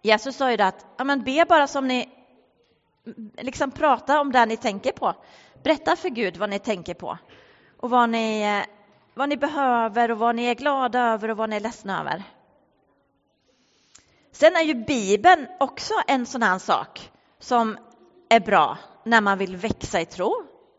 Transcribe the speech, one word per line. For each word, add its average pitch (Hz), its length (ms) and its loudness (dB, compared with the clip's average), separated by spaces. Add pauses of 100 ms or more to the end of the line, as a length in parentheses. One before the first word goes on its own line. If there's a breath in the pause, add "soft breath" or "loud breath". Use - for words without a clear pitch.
Jesus 214 340 2
sa 262 160 0
ju 226 60 0
det 196 100 4
att, - 180 -4 (120)
ja, 254 60 -6
men 277 200 0
be 277 260 2
bara 302 180 6
som 269 200 -4
ni, 254 220 -2 (1300)
liksom, 262 340 -6
prata 285 480 2
om 285 120 0
det 240 140 6
ni 220 120 -4
tänker 220 340 -4
på. 202 220 -2 (500 loud breath)
Berätta 320 320 2
för 359 140 -6
Gud 208 280 -4
vad 202 120 -4
ni 202 100 -4
tänker 180 340 -6
på - 240 -10 (600 soft breath)
och 247 120 -8
vad 240 200 4
ni, 220 320 -2
eh, 208 340 -2 (380)
vad 277 160 -4
ni 294 80 -2
behöver 240 760 0
och 220 60 -2
vad 233 180 2
ni 240 100 -4
är 240 100 0
glada 262 440 -2
över 220 300 0
och 220 80 -4
vad 220 120 -4
ni 214 60 -6
är 208 40 -2
ledsna 202 400 -6
över. 156 240 -6 (2000 soft breath)
Sen 330 240 4
är 330 60 2
ju 302 120 0
Bibeln 233 760 2 (120)
också 269 340 -4 (140)
en 262 180 0
sån 233 180 -4
här 185 160 2
sak - 520 -4 (280 soft breath)
som 226 380 0 (520)
är 226 100 8
bra 160 380 2 (260)
när 226 180 2
man 196 160 0
vill 185 200 -6
växa 202 440 -4
i 165 40 -4
tro. 320 380 -4 (360)